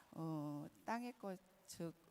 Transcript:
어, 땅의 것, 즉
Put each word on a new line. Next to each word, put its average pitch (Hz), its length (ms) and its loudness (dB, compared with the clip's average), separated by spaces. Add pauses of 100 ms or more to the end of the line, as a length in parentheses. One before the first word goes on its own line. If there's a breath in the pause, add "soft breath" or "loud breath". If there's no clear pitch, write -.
(120)
어, 151 540 2 (180)
땅의 240 300 2
것, 190 240 -2 (280)
즉 165 280 0 (160)